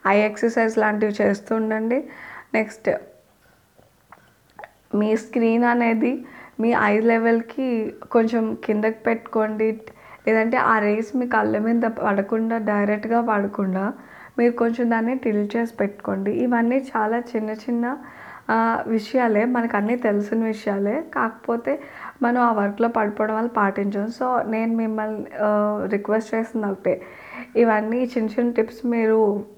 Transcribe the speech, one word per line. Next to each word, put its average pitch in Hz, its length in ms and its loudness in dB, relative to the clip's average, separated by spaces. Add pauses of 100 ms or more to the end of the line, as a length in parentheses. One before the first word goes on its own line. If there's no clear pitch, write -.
ఐ 196 120 6
ఎక్సర్‌సైజ్ 226 600 2
లాంటివి 214 340 2 (100)
చేస్తూ 202 340 0
ఉండండి. 220 480 0 (500)
నెక్స్ట్ 214 360 -2 (2000)
మీ 214 220 2
స్క్రీన్ 226 480 2
అనేది 240 600 2 (360)
మీ 226 220 2
ఐ 208 180 4
లెవెల్‌కి 226 920 0 (160)
కొంచెం 226 540 2
కిందకి 220 340 0
పెట్టుకోండి. 220 840 -2 (480)
లేదంటే 220 280 2
ఆ 226 220 4
రేస్ 214 380 0
మీ 247 100 0
కళ్ళ 220 320 2
మీద 226 240 2
పడకుండా, 220 760 0
డైరెక్ట్గా 214 600 0
పడకుండా 202 720 0 (460)
మీరు 240 140 4
కొంచెం 233 380 0
దాన్ని 233 280 0
టిల్ట్ 208 380 -2
చేసి 233 200 -2
పెట్టుకోండి. 202 540 -2
ఇవన్నీ 240 460 2
చాలా 226 420 0
చిన్న 220 320 -4
చిన్న, 233 480 -4 (520)
ఆ, 226 360 2
విషయాలే, 220 580 2
మనకు 240 320 0
అన్నీ 214 200 2
తెలిసిన 226 480 0
విషయాలే, 214 580 -2 (120)
కాకపోతే 233 680 -2 (420)
మనం 247 200 2
ఆ 240 100 4
వర్క్‌లో 202 360 0
పడిపోవడం 214 480 0
వల్ల 226 120 0
పాటించాం. 202 580 0
So 240 440 -2
నేను 226 260 0
మిమ్మల్ని, 220 480 -2 (160)
ఆ, 208 400 2 (120)
రిక్వెస్ట్ 208 420 0
చేస్తుంది 226 320 -2
ఒకటే, 190 360 -2 (540)
ఇవన్నీ 220 460 0
చిన్న 240 260 -2
చిన్న 240 240 -2
టిప్స్ 220 340 -2
మీరు 220 580 2 (140)